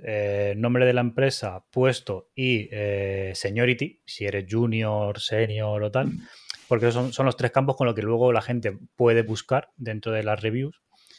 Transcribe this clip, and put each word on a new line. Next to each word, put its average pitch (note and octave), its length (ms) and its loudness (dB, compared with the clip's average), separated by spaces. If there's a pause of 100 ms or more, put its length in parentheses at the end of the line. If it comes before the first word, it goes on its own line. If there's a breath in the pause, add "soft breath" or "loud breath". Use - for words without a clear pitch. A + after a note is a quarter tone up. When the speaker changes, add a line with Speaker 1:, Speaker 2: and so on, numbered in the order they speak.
Speaker 1:
eh, G2+ 540 -2
nombre B2 280 2
de B2 80 6
la B2 80 4
empresa, A#2+ 720 0
puesto B2 640 0
y, B2+ 360 0
eh, G2 640 -2
seniority, A#2+ 680 0
si - 220 -10
eres G2 240 -4
junior, G#2+ 720 0
senior G#2+ 640 -2
o G#2 80 -2
tal, C3 160 0
Speaker 2:
Mm. - 140 -6 (460 loud breath)
Speaker 1:
porque A#2 240 4
son, B2 220 -2
son C3+ 140 0
los A#2+ 100 0
tres B2+ 140 0
campos C3+ 260 2
con C3 80 0
los A#2 100 2
que G#2+ 60 -4
luego A#2 320 2
la A2+ 80 2
gente A2+ 340 -4 (200)
puede A#2 260 6
buscar A2+ 560 -2
dentro A2 340 -8
de A2 120 -2
las G#2 180 0
reviews. B2 400 -4 (380 soft breath)